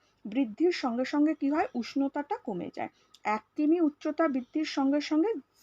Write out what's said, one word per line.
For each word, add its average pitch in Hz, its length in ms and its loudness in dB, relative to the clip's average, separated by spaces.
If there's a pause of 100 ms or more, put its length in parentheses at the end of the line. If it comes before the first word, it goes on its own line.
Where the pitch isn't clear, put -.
(240)
বৃদ্ধির 254 480 0
সঙ্গে 247 320 -2
সঙ্গে 294 300 2
কি 277 160 -2
হয়, 320 240 0
উষ্ণতাটা 277 600 -2
কমে 185 400 -6
যায়। - 120 -4 (360)
এক 214 180 -2 (140)
কিমি 311 240 4
উচ্চতা 311 480 0
বৃদ্ধির 269 360 -2
সঙ্গে 285 360 0
সঙ্গে 320 320 2 (300)